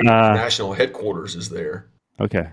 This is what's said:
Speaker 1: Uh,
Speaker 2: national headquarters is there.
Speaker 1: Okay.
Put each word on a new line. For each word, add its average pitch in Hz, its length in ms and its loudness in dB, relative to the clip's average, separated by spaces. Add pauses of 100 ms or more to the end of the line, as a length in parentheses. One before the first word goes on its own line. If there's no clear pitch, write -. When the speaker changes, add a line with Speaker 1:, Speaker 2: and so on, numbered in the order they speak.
(100)
Speaker 1:
Uh, 113 240 6
Speaker 2:
national 110 380 -2
headquarters 95 640 -4
is 104 140 -10
there. 85 380 -10 (320)
Speaker 1:
Okay. 87 320 -2